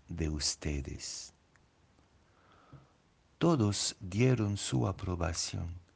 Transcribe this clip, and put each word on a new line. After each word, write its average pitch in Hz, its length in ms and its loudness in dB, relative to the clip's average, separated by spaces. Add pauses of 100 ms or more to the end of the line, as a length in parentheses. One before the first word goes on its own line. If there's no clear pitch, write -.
de 85 200 -2
ustedes". 71 1040 -4 (2000)
Todos 120 600 4
dieron 107 580 2
su 123 300 0
aprobación, 87 920 -4 (160)